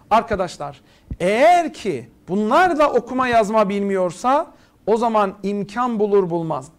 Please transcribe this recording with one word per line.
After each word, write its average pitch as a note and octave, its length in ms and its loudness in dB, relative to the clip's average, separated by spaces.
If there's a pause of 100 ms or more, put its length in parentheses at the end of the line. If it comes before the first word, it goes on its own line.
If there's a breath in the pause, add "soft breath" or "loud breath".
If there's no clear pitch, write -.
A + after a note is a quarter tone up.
(100 soft breath)
Arkadaşlar, F#3+ 720 -4 (400 loud breath)
eğer D4 520 4
ki C3+ 360 -6 (200)
bunlar C4 500 2
da D4 140 2
okuma B3+ 360 -2
yazma A3 400 2
bilmiyorsa G3+ 840 -2 (340 soft breath)
o G#3+ 100 2
zaman G#3+ 460 0
imkan G#3 560 -4
bulur G3+ 320 2
bulmaz D#3+ 380 -6 (100)